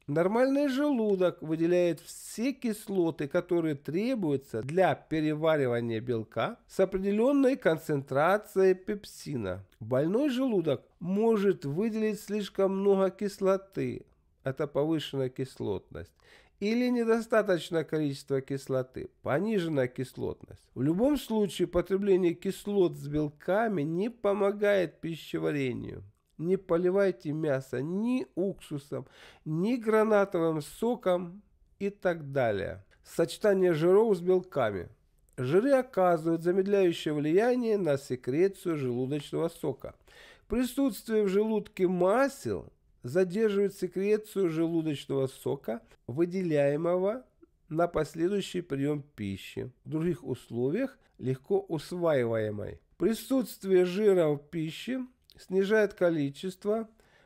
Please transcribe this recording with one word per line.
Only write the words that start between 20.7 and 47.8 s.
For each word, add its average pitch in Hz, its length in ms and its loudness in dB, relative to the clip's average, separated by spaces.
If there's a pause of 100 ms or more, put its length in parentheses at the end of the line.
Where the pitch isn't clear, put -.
В 123 60 -6
любом 202 380 2
случае 208 500 -2
потребление 185 640 2
кислот 185 640 0
с 139 100 -12
белками 151 760 -2
не 170 260 -2
помогает 202 920 0
пищеварению. 147 1000 -4 (360)
Не 175 180 0
поливайте 180 760 0
мясо 135 500 -2
ни 220 520 -2
уксусом, 147 720 -6 (380)
ни 180 320 0
гранатовым 202 840 2
соком 185 800 -2 (360)
и 196 120 -4
так 170 420 -4
далее. 98 500 -2 (220)
Сочетание 180 680 2
жиров 190 420 4
с 170 60 -8
белками. 139 640 0 (480)
Жиры 180 360 2
оказывают 175 680 2
замедляющее 185 680 2
влияние 214 640 2
на 156 220 0
секрецию 160 800 -2
желудочного 143 720 -4
сока. - 440 -8 (540)
Присутствие 240 760 0
в 196 40 2
желудке 208 580 0
масел 180 880 0 (300)
задерживает 196 720 0
секрецию 196 760 -2
желудочного 156 760 -2
сока, 143 540 -6 (260)
выделяемого 170 1160 0 (460)
на 165 180 0